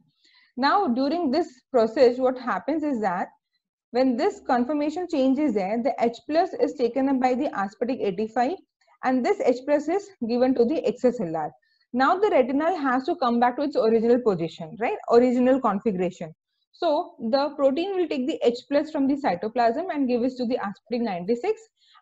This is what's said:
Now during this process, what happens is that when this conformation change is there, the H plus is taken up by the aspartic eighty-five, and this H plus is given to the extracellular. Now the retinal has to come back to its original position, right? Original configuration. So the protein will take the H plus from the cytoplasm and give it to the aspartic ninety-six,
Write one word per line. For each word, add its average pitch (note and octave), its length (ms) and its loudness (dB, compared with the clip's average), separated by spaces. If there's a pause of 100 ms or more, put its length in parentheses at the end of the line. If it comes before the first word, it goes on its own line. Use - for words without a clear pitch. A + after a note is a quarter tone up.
(580)
Now D#4+ 300 0
during C4+ 440 0
this D#4+ 160 0 (240)
process, A#3+ 480 4
what B3+ 180 0
happens B3+ 460 -4
is C4+ 180 -2
that F#3+ 280 -2 (640)
when B3+ 260 2
this F4+ 280 -2
conformation D4 640 -2
change C4+ 300 2
is D4 140 0
there, G#3 280 -2
the B3+ 180 0
H A#3+ 180 0 (100)
plus E4 220 0 (100)
is C#4 140 0
taken C4 340 0
up C4+ 140 0
by B3+ 140 2
the D4+ 160 -2
aspartic A3 500 -4
eighty-five, A3 540 -2 (500)
and B3+ 200 0
this G4+ 140 0
H B3 260 2
plus D4 220 0
is F#4+ 220 -2 (180)
given B3 280 2
to A#3 100 4
the D4+ 160 -2
extracellular. E3+ 680 -2 (440)
Now C#4 240 2
the G#4 120 2
retinal D4 460 2
has C4 300 0
to F4 100 -2
come A#3+ 240 0
back B3 160 2
to C#4+ 80 -2
its D4 140 -2
original A3+ 420 4
position, E3 640 -4
right? F4 160 -2 (120)
Original B3+ 520 4
configuration. F#3 760 -2 (380)
So E4+ 420 -2 (160)
the C#4 240 0
protein D4+ 400 0
will F4+ 140 0
take C4+ 180 -2
the D4 160 -4
H A#3+ 140 2 (120)
plus D4+ 220 0
from C#4 160 0
the C#4+ 80 2
cytoplasm A#3 800 -2
and C#4 160 0
give A#3+ 140 0
it B3+ 120 -2
to B3 100 -4
the A#3+ 120 -2
aspartic G#3 420 -8
ninety-six, A#3 600 -4 (400)